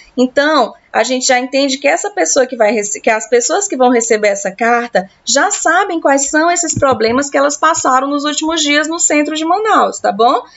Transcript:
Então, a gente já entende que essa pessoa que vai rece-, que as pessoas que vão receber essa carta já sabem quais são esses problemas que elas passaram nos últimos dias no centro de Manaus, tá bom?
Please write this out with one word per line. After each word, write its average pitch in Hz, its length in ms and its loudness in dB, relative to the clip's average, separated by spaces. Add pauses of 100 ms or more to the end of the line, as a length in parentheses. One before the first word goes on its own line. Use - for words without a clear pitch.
(180)
Então, 262 560 0 (180)
a 214 120 0
gente 254 240 -2
já 247 120 2
entende 269 380 -2
que 277 100 -2
essa 339 220 0
pessoa 294 360 0
que 254 120 -8
vai 214 140 4
rece-, 208 280 -2
que - 100 -2
as 220 200 -2
pessoas 311 380 0
que 311 100 -6
vão 247 120 4
receber 226 400 2
essa 196 220 -4
carta 233 580 -2 (140)
já 330 280 0
sabem 359 500 0
quais 277 280 2
são 320 220 2
esses 349 220 -2
problemas 254 560 0
que - 80 -2
elas 277 180 0
passaram 285 520 0
nos 285 180 -2
últimos 311 360 -2
dias 294 260 0
no 330 120 -6
centro 302 360 0
de 311 100 -4
Manaus, 349 540 0
tá 208 120 0
bom? 240 320 2 (140)